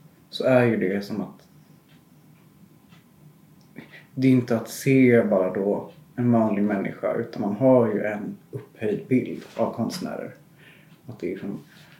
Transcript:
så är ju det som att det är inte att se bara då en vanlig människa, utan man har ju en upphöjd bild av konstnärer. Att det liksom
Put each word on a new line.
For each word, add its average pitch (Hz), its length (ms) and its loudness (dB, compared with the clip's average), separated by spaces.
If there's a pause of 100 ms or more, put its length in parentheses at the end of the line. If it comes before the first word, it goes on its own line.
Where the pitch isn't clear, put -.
(300)
så - 140 -8
är 127 200 4
ju 113 120 2
det 101 260 -2
som 104 180 -8
att - 280 -14 (2750)
det 131 140 2
är 131 40 6
inte 120 240 2
att 113 120 -6
se 127 560 4
bara 95 280 2
då 101 380 -2 (260)
en 120 160 2
vanlig 107 320 2
människa, 98 500 -4
utan 113 280 -6
man 101 140 -4
har 127 300 4
ju 104 180 -2
en 104 320 -8 (140)
upphöjd - 580 -8
bild 117 340 -2 (140)
av 113 160 -4
konstnärer. - 600 -8 (720)
Att 117 140 -18
det 90 60 -8
liksom - 320 -8 (420)